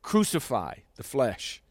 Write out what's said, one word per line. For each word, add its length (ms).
crucify 720
the 80
flesh 680